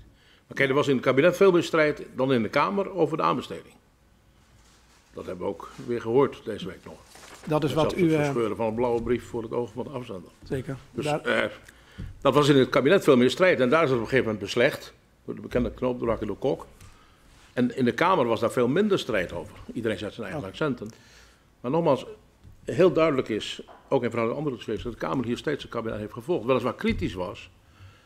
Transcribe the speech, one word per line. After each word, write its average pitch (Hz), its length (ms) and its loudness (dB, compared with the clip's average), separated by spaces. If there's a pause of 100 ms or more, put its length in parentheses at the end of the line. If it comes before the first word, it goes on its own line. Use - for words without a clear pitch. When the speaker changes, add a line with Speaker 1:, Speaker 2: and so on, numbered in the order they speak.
(460)
Speaker 1:
Maar - 100 -14
kijk, 135 120 2
er 131 60 2
was 143 140 2
in 139 60 4
het 120 100 -2
kabinet 143 320 4
veel 196 160 6
meer 170 100 4
strijd 151 520 0
dan 131 180 0
in 117 100 4
de 101 60 -2
Kamer 185 420 0
over 160 260 0
de 160 60 -2
aanbesteding. 135 520 -4 (1400)
Dat - 140 -14
hebben 90 180 -10
we 98 60 -2
ook - 200 -12 (160)
weer 120 140 -4
gehoord 117 440 0
deze 92 220 -10
week 95 180 -14
nog. 82 140 -18 (480)
Speaker 2:
Dat 151 180 0
is 143 60 0
Speaker 1:
En 131 60 -2
Speaker 2:
wat 156 140 2
Speaker 1:
zelfs 190 140 2
Speaker 2:
u, 160 60 4
Speaker 1:
het 156 80 2
Speaker 2:
eh, 147 60 2
Speaker 1:
verscheuren 117 320 -2
van 113 100 -2
een 110 80 -2
blauwe 120 280 0
brief 117 240 -2
voor 117 160 -8
het 110 100 -10
oog 117 200 -6
van 117 120 -10
de - 60 -12
afzender. 113 400 -12 (140)
Speaker 2:
Zeker. 135 320 -8 (140)
Speaker 1:
Dus, - 140 -6
Speaker 2:
Daar 147 160 -2
Speaker 1:
eh, 113 300 0 (680)
dat 135 140 4
was 143 140 6
in 147 80 8
het 127 120 6
kabinet 147 360 4
veel 139 120 8
meer 123 140 6
strijd. 170 300 4
En 127 80 4
daar 160 140 4
is 143 80 2
het 127 80 2
op 110 60 -2
een 101 60 -8
gegeven 110 220 2
moment 101 120 -6
beslecht. - 480 0 (320)
Door 120 100 -10
de 110 60 -12
bekende 117 300 -2
knoop 127 280 -4
doorhakken 113 280 -2
door 98 120 -8
Kok. 147 280 -4 (840)
En 123 240 0
in 131 80 0
de 117 80 2
Kamer 165 340 2
was 110 140 0
daar 110 120 0
veel 123 160 2
minder 190 300 0
strijd 95 340 -4
over. 85 240 -12 (160)
Iedereen 110 260 -4
zet 101 140 -10
zijn 110 140 -12
eigen 92 160 -8
Speaker 2:
Oké. 95 100 -10
Speaker 1:
accenten. 127 360 -4 (720)
Maar 120 100 -6
nogmaals, 156 360 0 (580)
heel 160 280 4
duidelijk 151 360 0
is, - 340 -6 (260)
ook 131 140 0
in 117 80 -2
verhouding 113 180 -2
tot 135 80 -4
andere 143 200 -4
dossiers, 107 260 -8
dat 120 100 -8
de 110 60 -16
Kamer 131 260 -4
hier 120 120 -2
steeds 147 260 -6
het - 100 -16
kabinet 113 260 -6
heeft 104 140 -10
gevolgd. 120 340 -6
Weliswaar 123 280 0
kritisch 180 400 -4
was 92 360 -10 (560)